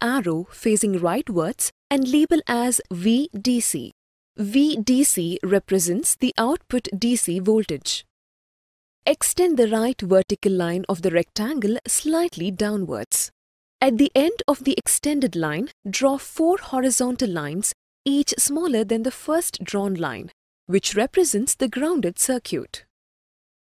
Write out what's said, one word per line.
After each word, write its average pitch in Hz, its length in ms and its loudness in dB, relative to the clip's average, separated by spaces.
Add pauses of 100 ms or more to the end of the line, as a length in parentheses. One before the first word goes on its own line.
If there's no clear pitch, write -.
arrow 190 480 -2
facing 208 480 0
rightwards 175 720 -2 (200)
and 269 180 0
label 302 400 4
as 240 320 0 (120)
V 226 400 2
D 233 280 0
C. 127 320 -6 (440)
V 269 400 2
D 254 280 2
C 175 400 0
represents 190 720 0
the - 200 0
output 247 520 -2 (100)
D 233 160 2
C 180 240 -2
voltage. 196 680 0 (1000)
Extend 339 500 2
the 233 120 4
right 226 320 0
vertical 190 500 2
line 180 380 0
of 170 140 -2
the 185 80 0
rectangle 214 760 0
slightly 311 640 -2
downwards. 185 800 -4 (500)
At 262 160 4
the 277 160 4
end 320 360 2
of 277 160 0
the 277 120 2
extended 269 600 -2
line, 160 320 -2 (200)
draw 269 300 0
four 339 400 0
horizontal 254 720 0
lines, 160 420 -4 (320)
each 277 340 0
smaller 285 440 0
than 226 220 -2
the 254 80 -2
first - 500 -4
drawn 196 320 -2
line, 151 380 -6 (340)
which 190 300 0
represents 269 580 0
the 262 140 0
grounded 247 500 -2
circuit. - 680 -4 (760)